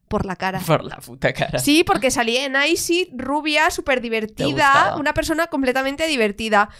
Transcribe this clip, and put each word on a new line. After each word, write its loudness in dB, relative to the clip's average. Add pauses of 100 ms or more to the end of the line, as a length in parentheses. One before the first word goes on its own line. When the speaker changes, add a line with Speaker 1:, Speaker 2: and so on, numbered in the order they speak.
Speaker 1:
Por -2
la -8
cara. -4
Speaker 2:
Por 0
la -12
puta -4
cara. -4
Speaker 1:
Sí, 4
porque 0
salía 0
en -6 (180)
Icy, 0
rubia, 0
súper -2
Speaker 2:
Te -6
Speaker 1:
divertida, -4
Speaker 2:
gustaba. 4
Speaker 1:
una -2
persona -2
completamente 0
divertida. 2 (120)